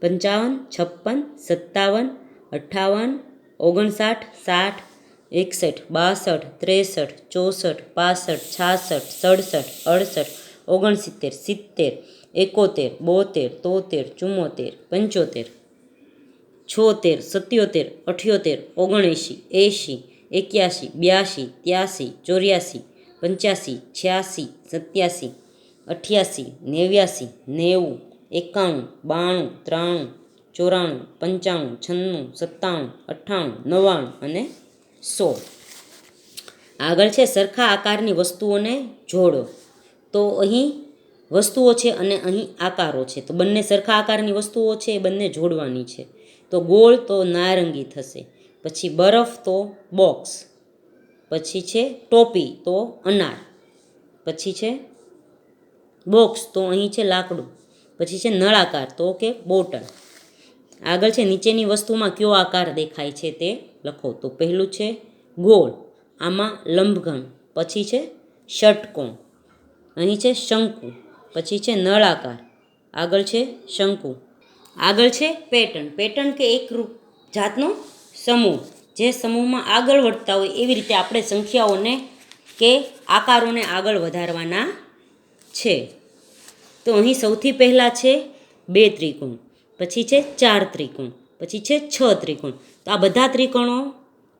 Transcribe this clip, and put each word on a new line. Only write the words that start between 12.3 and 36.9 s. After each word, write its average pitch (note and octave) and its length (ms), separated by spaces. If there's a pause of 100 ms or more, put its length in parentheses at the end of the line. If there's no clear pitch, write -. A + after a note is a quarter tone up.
એકોતેર, F#3+ 560 (100)
બોતેર, E3+ 480
તોતેર, F3+ 560 (140)
ચુમ્મોતેર, F3+ 520 (180)
પંચોતેર, F#3 560 (1200)
છોતેર, G3 520
સત્યોતેર, G3 680 (160)
અઠ્યોતેર, F3+ 500 (200)
ઓગણએંસી, F#3 760
એંસી, F#3+ 520 (280)
એક્યાસી, F#3+ 640
બ્યાસી, F3+ 500
ત્યાસી, F3+ 680 (140)
ચોર્યાસી, F#3 540 (400)
પંચ્યાસી, F3+ 580
છ્યાસી, F#3 680 (240)
સત્યાસી, E3+ 600 (560)
અઠ્યાસી, F#3 580 (160)
નેવ્યાસી, F3 640 (200)
નેવું, E3 520 (320)
એકાણું, E3+ 560 (180)
બાણું, E3+ 580
ત્રાણું, E3 440 (480)
ચોરાણું, F3 640
પંચાણું, E3+ 600
છન્નું, F3 540
સત્તાણું, E3 540 (180)
અઠ્ઠાણું, D3+ 640
નવ્વાણું F3 420 (100)
અને E3+ 280 (540)
સો. E3 360 (1400)
આગળ E3+ 300